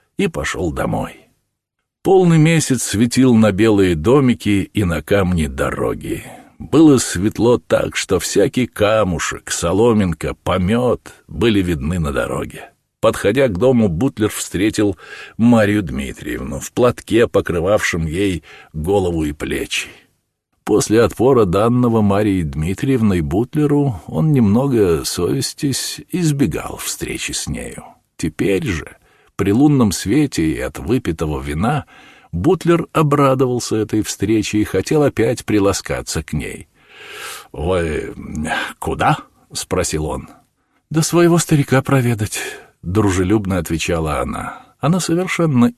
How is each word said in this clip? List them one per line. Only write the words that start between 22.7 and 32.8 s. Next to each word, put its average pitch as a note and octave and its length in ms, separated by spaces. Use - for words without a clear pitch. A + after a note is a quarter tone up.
Бутлеру, C3+ 840
он, D#3 260
немного A2 720
совестясь, - 960
избегал C#3+ 640
встречи - 540
с - 160
нею. - 360
Теперь F3 500
же, E2+ 300
при G2 160
лунном C3 400
свете A2 540
и C#2 140
от B1+ 180
выпитого D#2+ 640
вина, E2+ 440
Бутлер E3+ 640